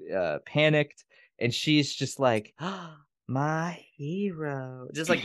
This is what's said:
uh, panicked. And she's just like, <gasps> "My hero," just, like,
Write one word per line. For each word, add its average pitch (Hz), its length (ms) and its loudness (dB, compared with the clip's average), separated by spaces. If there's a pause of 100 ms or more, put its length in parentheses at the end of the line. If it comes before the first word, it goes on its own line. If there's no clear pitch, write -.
(160)
uh, 80 300 0
panicked. 151 580 2 (360)
And 117 140 0
she's 147 400 4
just - 260 -4
like, 117 340 2 (380)
<gasps> - 360 -20
"My 156 560 -2 (140)
hero," 143 960 -6
just, 156 160 -4
like, 160 160 4